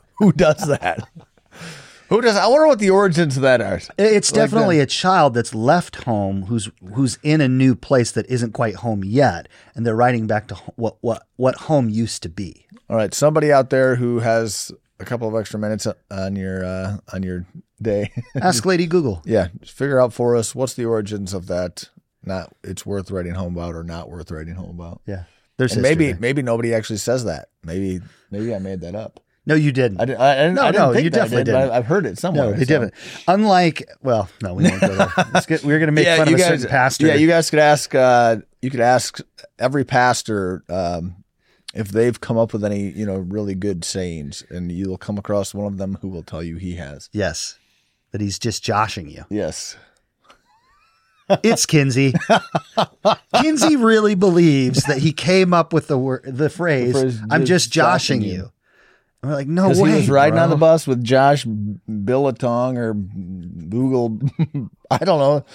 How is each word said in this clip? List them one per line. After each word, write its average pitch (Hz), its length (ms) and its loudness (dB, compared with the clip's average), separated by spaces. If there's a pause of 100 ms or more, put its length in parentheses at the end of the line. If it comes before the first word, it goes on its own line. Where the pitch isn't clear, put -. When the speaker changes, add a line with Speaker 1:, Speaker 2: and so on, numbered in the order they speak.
(180)
Speaker 1:
Who 202 140 6
does 156 340 2
that? - 420 -4 (1000)
Who 208 100 4
does? 233 160 4
I 190 120 2
wonder 302 180 6
what 269 140 4
the 202 100 4
origins 175 460 2
of 135 80 -2
that 127 180 6
are. 98 140 -4 (220)
Speaker 2:
I-, 196 40 2
it's 208 300 4
Speaker 1:
Like 214 100 2
Speaker 2:
definitely 214 360 2
Speaker 1:
the 143 40 6
Speaker 2:
a 135 40 0
child 170 460 2
that's 113 220 -2
left 139 500 0
home 98 380 -2
who's, 104 260 -4 (260)
who's 127 280 -2
in 151 180 2
a 135 80 2
new 131 280 4
place 123 360 0
that 110 160 -4
isn't 120 240 -4
quite 113 240 -4
home 104 280 -6
yet, 104 440 0 (260)
and 117 120 -6
they're 110 100 0
writing 120 300 2
back 107 220 -2
to 98 80 -14
ho-, - 200 -20
what, 113 260 -6
what, 113 240 -4 (100)
what 127 180 0
home 139 340 0
used 110 360 -4
to - 40 -10
be. 87 380 -14 (240)
Speaker 1:
All 113 60 -2
right, 107 180 -2
somebody 151 380 2
out 135 180 4
there 131 260 2
who 120 220 0
has 113 540 -2 (280)
a - 60 -14
couple 120 220 -6
of 110 80 -4
extra 110 240 -6
minutes 107 260 -4 (240)
on 98 260 -6
your, 95 280 -6
uh, 95 340 -6 (140)
on 95 100 -8
your 90 240 -8 (340)
day. 104 320 -2 (120)
<laughs> - 100 -16
Speaker 2:
Ask 135 320 0
Lady 180 200 0
Google. 147 380 -2
Speaker 1:
Yeah, 98 240 0 (120)
just - 180 -20
figure 135 220 0
out 123 120 2
for 120 240 0
us 113 180 -4
what's 127 200 -6
the 123 100 -6
origins 104 480 -4
of 92 140 -8
that. 90 420 -8 (360)
Not, 92 280 -10 (120)
it's 92 200 -12
worth 98 280 -8
writing 87 220 -6
home 87 220 -6
about 85 200 -8
or 82 80 -12
not 82 260 -12
worth 87 220 -16
writing 80 240 -12
home 90 140 -14
about. 85 360 -16
Speaker 2:
Yeah, 92 180 -10 (320)
there's 127 200 0
Speaker 1:
And 120 100 2
Speaker 2:
history 151 100 2
Speaker 1:
maybe, 151 160 0
Speaker 2:
there. 87 80 -10
Speaker 1:
maybe 135 220 -2
nobody 117 320 -2
actually 110 240 -4
says 120 260 -4
that. 82 260 -10 (120)
Maybe, 92 380 -6 (320)
maybe 107 200 -6
I 104 60 -6
made 95 220 -8
that 85 160 -12
up. 110 240 -14 (260)
Speaker 2:
No, 151 80 2
you 151 180 2
didn't. 120 260 0
Speaker 1:
I - 60 -2
di-, 127 100 -2
I, 131 180 4
I - 20 0
didn't, 156 220 2
Speaker 2:
No, 277 60 2
Speaker 1:
I - 100 2
didn't 190 160 4
Speaker 2:
no, 123 40 2
Speaker 1:
think 180 120 2
Speaker 2:
you 165 60 0
Speaker 1:
that - 60 0
I - 60 4
Speaker 2:
definitely 120 220 0
Speaker 1:
did, - 80 0
but 127 80 4
Speaker 2:
didn't. 135 120 0
Speaker 1:
I, 117 60 0
I've 117 80 0
heard 175 180 0
it 101 140 -8
somewhere, 147 320 -2
Speaker 2:
No, - 20 0
they 110 140 0
Speaker 1:
so. 143 140 2
Speaker 2:
didn't. 104 140 -6 (340)
Unlike, 180 600 2 (140)
well, 110 260 0 (140)
no, 95 100 -6
we 95 120 0
won't - 180 2
go 190 120 2
there. 196 220 2
Speaker 1:
<laughs> - 200 0
Speaker 2:
It's - 100 0
good. 160 160 -2
We're 147 160 2
gonna 156 140 2
make 151 120 4
Speaker 1:
Yeah, 165 140 4
Speaker 2:
fun 156 100 4
Speaker 1:
you 160 60 4
Speaker 2:
of 180 60 6
a - 20 6
Speaker 1:
guys, 175 60 4 (120)
Speaker 2:
certain 123 80 -6
pastor. 135 380 2
Speaker 1:
yeah, 156 80 6
you 151 140 4
guys 165 200 2
could 151 120 2
ask, 147 340 4
uh, 123 420 4 (240)
you 127 100 -4
could 135 100 -4
ask 120 400 2 (380)
every 131 280 0
pastor, 110 840 0
um, 87 560 -6 (480)
if 110 160 -8
they've 113 320 0
come - 160 -4
up 113 160 0
with 107 100 -6
any, 101 280 -4
you 104 160 -6
know, 98 100 -4
really 98 380 -6
good 92 320 -6
sayings, 82 640 -8
and 87 200 -10
you'll 92 280 -6
come - 180 -8
across 101 380 -6
one 101 120 -6
of 98 120 -8
them 95 240 -6
who 98 60 -8
will 85 160 -12
tell - 180 -12
you 85 140 -10
he 90 180 -10
has. 71 380 -16
Speaker 2:
Yes, 92 460 -6 (520)
that 98 100 -8
he's 101 180 -4
just - 240 -6
joshing 104 460 -4
you. 69 220 -18
Speaker 1:
Yes. 95 460 -8 (1700)
Speaker 2:
It's 226 220 2
Kinsey. 135 480 2 (140)
Speaker 1:
<laughs> - 1120 -2
Speaker 2:
Kinsey 302 340 2
really 220 380 4
believes 160 720 4
that 147 140 -2
he 151 140 2
came 180 400 2
up 165 220 2
with 156 140 0
the 143 100 0
wor-, 127 260 -2
the 135 240 -2
phrase, 135 460 0
Speaker 1:
The 139 60 2
phrase, 127 200 -2 (100)
Speaker 2:
I'm 156 140 4
Speaker 1:
"Just 127 40 0 (180)
Speaker 2:
just - 60 -10
joshing 160 480 2
Speaker 1:
joshing - 20 -2
Speaker 2:
you." 95 160 -4
Speaker 1:
you. 95 140 -12 (720)
Speaker 2:
And 135 80 -6
we're 151 60 -2
like, 139 120 -6
"No 180 200 2
Speaker 1:
'Cause 127 120 4
Speaker 2:
way, 151 100 6
Speaker 1:
he 156 60 4
was 143 140 2
riding 139 280 6
on - 100 4
Speaker 2:
bro." 165 80 2
Speaker 1:
the 147 40 2
bus 160 260 4
with 123 180 0
Josh 135 400 4
Billatong 120 1300 -2
or 113 160 -2
Google, 101 1200 -4 (600)
<laughs> - 120 -10
I 131 140 2
don't 185 140 2
know, 139 260 2 (100)